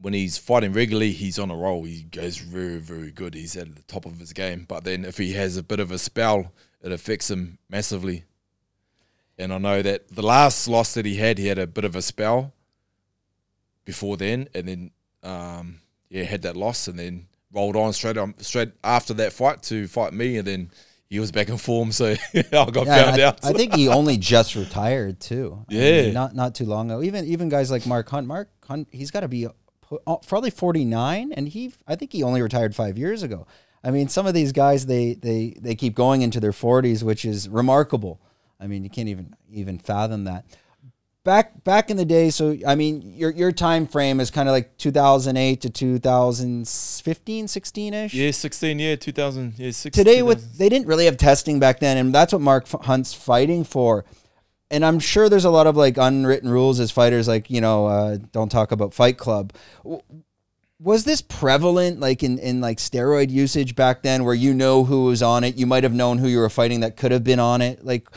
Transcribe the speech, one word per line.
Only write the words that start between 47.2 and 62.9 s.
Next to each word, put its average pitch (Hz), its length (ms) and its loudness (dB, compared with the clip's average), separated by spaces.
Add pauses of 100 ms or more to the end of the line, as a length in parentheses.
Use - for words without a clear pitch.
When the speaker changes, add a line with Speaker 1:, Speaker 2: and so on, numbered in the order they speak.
Speaker 2:
sixteen-ish? 208 640 -8
Speaker 1:
Yeah, 143 200 0
sixteen, 151 480 -4
yeah, 156 160 -2
two 143 160 -8
thousand, 131 440 -4
yeah, 127 140 -8
sixteen, 151 340 0
Speaker 2:
Today 240 200 8
with, 233 160 2
Speaker 1:
two 113 60 -14
thousand. - 120 -14
Speaker 2:
they 196 120 4
didn't 247 180 2
really 160 180 4
have 147 120 4
testing 147 420 4
back 131 200 4
then, 135 180 2
and 131 140 2
that's 151 220 6
what 180 80 0
Mark 135 220 4
F-, - 220 -10
Hunt's 131 280 0
fighting 143 500 2
for. 117 400 2 (680)
And 151 120 2
I'm 160 160 4
sure 208 300 4
there's 190 160 6
a 175 60 6
lot 160 160 8
of, 151 100 4
like, 135 220 6
unwritten 131 500 2
rules 127 300 4
as 117 100 0
fighters, 120 380 4
like, 113 240 0
you 120 100 0
know, 110 240 4
uh, 104 320 0 (140)
don't 110 180 -2
talk 110 220 2
about 104 240 0
Fight 127 240 4
Club. 101 340 -4 (300)
W-, - 180 -12 (800)
was 196 240 2
this 302 180 -2
prevalent, 175 800 2
like, 131 240 0
in, 127 160 0
in, 123 220 -2
like, 117 180 -2
steroid 139 500 2